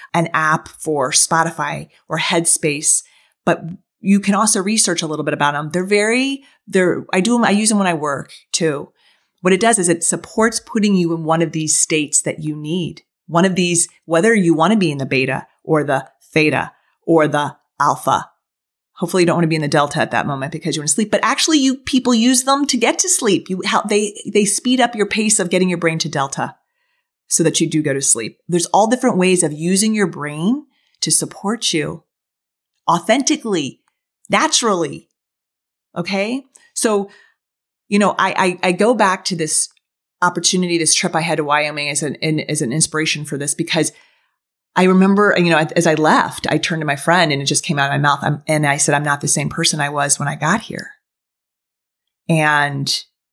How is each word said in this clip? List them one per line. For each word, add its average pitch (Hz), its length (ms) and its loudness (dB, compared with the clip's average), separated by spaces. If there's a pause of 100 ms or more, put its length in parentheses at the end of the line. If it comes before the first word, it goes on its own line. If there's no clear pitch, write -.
(140)
an 170 200 0
app 156 340 0
for 147 440 -4
Spotify 156 760 -2 (220)
or 160 100 -4
Headspace, 160 840 0 (420)
but - 180 0 (380)
you 196 180 4
can 202 160 0
also 208 260 2
research 196 400 0
a 170 60 -4
little 151 160 -4
bit 147 100 -2
about 147 220 0
'em. 151 140 -6
They're 175 160 -2
very, 226 580 0 (240)
they're, 185 460 0
I 185 80 2
do 226 140 2
'em, 233 100 2
I 156 60 4
use 214 200 2
'em 214 60 2
when 196 100 2
I 175 60 0
work 147 400 -6 (180)
too. 156 400 -4 (480)
What 180 140 2
it 190 80 2
does 226 180 4
is 170 80 0
it 170 160 0
supports - 560 -2
putting 208 340 0
you 170 220 2
in 165 80 -6
one 160 180 0
of 160 120 -2
these 156 260 0
states 151 440 0
that 156 200 -6
you 151 100 -6
need. 151 500 -6 (240)
One 170 180 2
of 185 100 2
these, 175 320 0 (160)
whether 170 320 2
you 170 180 4
wanna 160 220 4
be 185 160 2
in 143 60 -6
the 165 80 -4
beta 131 420 -2 (160)
or 151 220 0
the 135 200 -2 (280)
theta 151 400 0 (340)
or 156 220 4
the 147 260 -4 (240)
alpha. 131 500 0 (640)
Hopefully 180 280 0
you 170 40 4
don't 160 100 2
wanna 170 100 2
be 160 80 0
in 156 60 -2
the 143 80 -2
delta 147 320 0
at 113 100 -2
that - 160 -2
moment 139 240 -6
because 160 240 -6
you 156 60 -4
wanna 147 80 -6
sleep. 214 200 0
But - 140 0
actually, 285 360 2
you 262 180 2
people 254 360 0
use 247 300 2
them 277 240 0
to 277 80 -2
get 254 240 0
to - 80 -2
sleep. 214 420 0
You 185 120 -6
help, 202 260 -2
they, 208 260 0 (200)
they 214 100 4
speed 247 380 0
up 240 120 0
your 208 120 0
pace 214 340 0
of 180 100 -2
getting 185 200 2
your 175 80 -2
brain 165 220 -2
to 160 100 -4
delta 139 480 -4 (720)
so - 140 0
that 156 180 2
you 160 80 0
do 156 120 0
go 147 120 -2
to 135 80 -4
sleep. 113 480 -2
There's 170 180 0
all 208 200 4
different 247 280 2
ways 185 260 4
of 151 120 0
using 190 420 0
your 208 120 0
brain 156 580 -4 (340)
to - 120 -2
support 196 600 -2
you 160 320 -4 (840)
authentically, 196 920 0 (500)
naturally. 196 800 0 (880)
Okay? 202 480 -4 (300)
So, 202 360 -4 (800)
you 202 120 0
know, 196 200 0
I, 185 420 0
I, 185 60 0
I 185 60 2
go 208 200 2
back 196 320 0
to 185 120 -4
this 156 320 -4 (520)
opportunity, 175 560 0
this 156 160 2
trip - 220 -2
I 160 60 0
had 165 160 -2
to 156 80 -2
Wyoming 147 420 0
as 147 160 -4
an, 147 120 -4
in, 156 260 -2
as 151 200 -4
an 123 120 -2
inspiration 156 500 -2
for 147 140 -8
this 143 180 -4
because 165 380 -2 (800)
I 180 80 4
remember, 190 520 4
you 175 140 2
know, 160 80 4 (180)
as 170 120 2
I 156 80 4
left, 156 520 0
I 151 100 0
turned 160 240 -4
to 156 40 -4
my 147 100 0
friend 165 380 2
and 139 80 -2
it 139 40 -4
just 143 200 -2
came 147 140 -2
out 139 80 2
of 139 40 -2
my 139 60 0
mouth. 143 240 2
I'm, 147 260 -2
and 151 200 0
I 143 100 0
said, 147 160 0
"I'm 147 100 0
not 147 160 -2
the 147 80 -4
same 147 220 0
person 165 320 -2
I 143 80 -2
was 143 300 -2
when 143 80 -4
I 147 80 -6
got 160 260 0
here." - 300 -14 (1400)
And 147 760 0 (300)